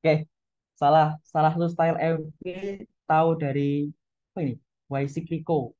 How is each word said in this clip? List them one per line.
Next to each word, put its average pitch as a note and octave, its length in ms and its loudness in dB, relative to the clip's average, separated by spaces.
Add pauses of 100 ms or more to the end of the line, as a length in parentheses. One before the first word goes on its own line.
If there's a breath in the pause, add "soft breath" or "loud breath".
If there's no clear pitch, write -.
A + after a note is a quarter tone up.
Oke. D#3 240 2 (480)
Salah, D#3 480 4
salah D#3 320 0
satu E3+ 160 0
style E3 320 0
M D#3+ 240 -2 (160)
V - 0 - (640)
tahu D#3+ 320 4
dari C#3+ 560 -2 (400)
apa - 80 -6
ini? B2 160 -4 (320)
Y C#3 160 -2
C D3+ 160 -6
Kriko. D#3+ 580 -4